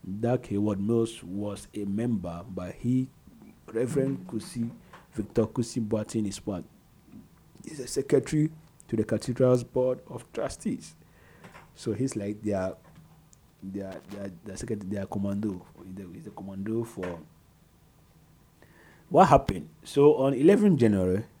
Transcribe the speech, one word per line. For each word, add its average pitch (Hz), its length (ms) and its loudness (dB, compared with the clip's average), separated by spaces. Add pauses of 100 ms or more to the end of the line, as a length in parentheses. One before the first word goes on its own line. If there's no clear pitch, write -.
(180)
Doug 120 280 0
Hayward 101 340 0
Mills 113 420 0
was 101 500 -8
a 104 120 -8
member, 101 640 -4
but 90 260 -10
he, 127 320 0 (680)
Reverend 131 540 -2
Kusi, 117 420 -6 (440)
Victor 107 340 0
Kusi 117 400 -4
Boateng 107 420 -2
is 98 180 -8
what? 95 160 -6 (1000)
He's 147 160 -14
a 120 60 -10
secretary 147 640 2 (360)
to 117 100 -2
the 110 80 2
Cathedral's 123 600 2
Board 127 440 -2
of - 240 -14
Trustees. - 600 -6 (800)
So - 180 -6
he's 127 220 -2
like 104 260 -6
their, 95 340 -2 (880)
their, 95 380 -10 (100)
their, 101 200 -10 (140)
their 95 120 -12
secretary, 104 320 -8
their 98 180 -6
commando. 101 600 -4 (180)
He's 95 100 -14
the, 92 200 -14
he's 82 100 -18
the 101 60 -14
commando 98 540 -6
for 90 340 -8 (1900)
what 175 200 8
happened. 98 400 4 (140)
So 143 340 6
on 135 180 2
eleven 180 440 6
January 101 460 4 (160)